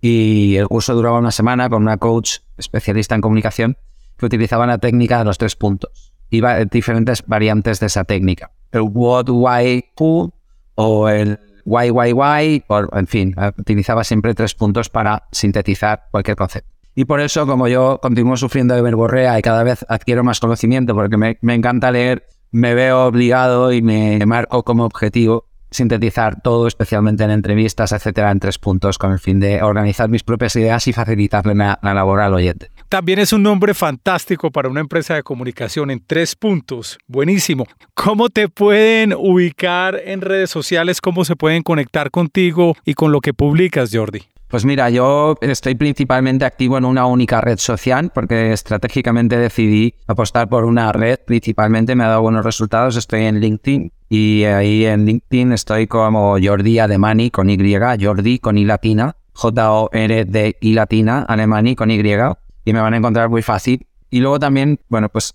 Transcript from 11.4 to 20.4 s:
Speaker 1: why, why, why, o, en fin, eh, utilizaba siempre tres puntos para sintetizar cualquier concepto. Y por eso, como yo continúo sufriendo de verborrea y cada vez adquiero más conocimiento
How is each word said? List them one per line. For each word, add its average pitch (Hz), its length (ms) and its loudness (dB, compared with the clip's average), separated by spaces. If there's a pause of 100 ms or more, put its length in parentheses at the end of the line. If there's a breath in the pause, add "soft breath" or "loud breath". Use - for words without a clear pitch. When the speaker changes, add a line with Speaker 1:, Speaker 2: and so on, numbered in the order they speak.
Speaker 1:
why, 120 280 0
why, 120 200 2
why, 147 560 0
o, 104 300 -2
en 95 80 0
fin, 92 340 -2
eh, 101 160 -2
utilizaba 107 480 -2
siempre 110 300 0
tres 107 220 -4
puntos 110 340 -2
para 110 420 -2
sintetizar 104 800 -2
cualquier 101 260 -4
concepto. - 360 -8 (240)
Y 131 100 0
por 143 160 -2
eso, 147 240 -2
como 131 220 0
yo 131 340 2
continúo 123 340 0
sufriendo 127 380 0
de 123 80 2
verborrea 120 560 2
y 107 60 0
cada 113 200 2
vez 120 240 -2
adquiero 120 360 -2
más 123 160 0
conocimiento 117 560 0